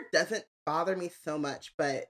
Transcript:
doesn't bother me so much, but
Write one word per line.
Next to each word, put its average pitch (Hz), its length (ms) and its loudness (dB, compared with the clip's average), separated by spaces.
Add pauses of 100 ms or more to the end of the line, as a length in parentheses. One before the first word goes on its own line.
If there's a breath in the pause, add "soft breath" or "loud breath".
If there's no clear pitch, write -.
(120)
doesn't 180 320 2 (220)
bother 170 320 2
me 175 120 -4 (140)
so 151 140 -2
much, 143 400 -4
but 143 320 0